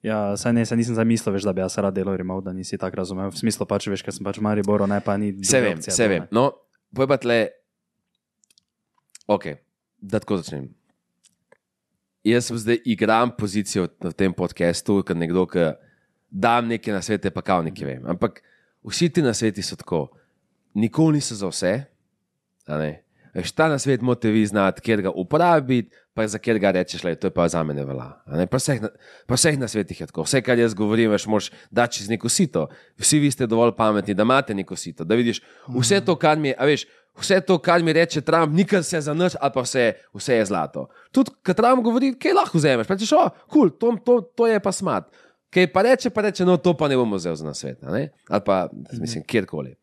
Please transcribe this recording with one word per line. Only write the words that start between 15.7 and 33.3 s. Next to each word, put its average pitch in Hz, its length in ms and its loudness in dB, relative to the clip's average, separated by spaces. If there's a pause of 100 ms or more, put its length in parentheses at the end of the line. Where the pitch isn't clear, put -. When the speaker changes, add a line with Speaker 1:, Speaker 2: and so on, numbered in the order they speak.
Speaker 2:
dam 117 360 0
neke 110 240 -4
nasvete, 98 380 -2
pa 87 120 -8
kao 92 200 0
nekaj 80 240 -8
vem. 64 200 -8
Ampak 90 360 -4 (440)
vsi 156 240 0
ti 175 120 0
nasveti 110 400 0
so - 140 -8
tako, 78 340 -4 (680)
nikoli 151 400 2
niso 139 200 -4
za 98 120 -6
vse, 90 260 -2 (960)
a 76 100 -4
ne. 76 140 -4 (360)
Veš, - 240 -8
ta 156 160 2
nasvet 139 340 0
morate 120 260 0
vi 110 140 4
znati, 101 400 2
kjer 110 200 0
ga 92 100 -2
uporabiti, 143 840 0 (180)
pa 110 140 -2
za 107 120 -6
kjer 110 200 0
ga 98 160 4
rečeš, 90 300 -2
"Lej, 85 120 -2
to 98 120 -4
je 87 40 -2
pa 87 140 2
za 82 160 0
mene 73 220 -4
velja," 67 400 -10
a 71 100 -16
ne. 85 120 0
Pri 123 120 -4
vseh 131 220 -2
na-, 107 100 -6 (320)
pri - 140 -4
vseh 151 200 2
nasvetih 107 400 -4
je 80 100 -12
tako. 78 180 -8
Vse, 131 180 0
kar 120 160 2
jaz 117 160 4
govorim, 107 380 2
veš, 101 140 0
moraš 107 260 -2 (160)
dati 117 280 0
čez 101 140 -10
neko 113 180 -2
sito. 87 400 0 (280)
Vsi - 240 2
vi 143 100 4
ste 131 160 -2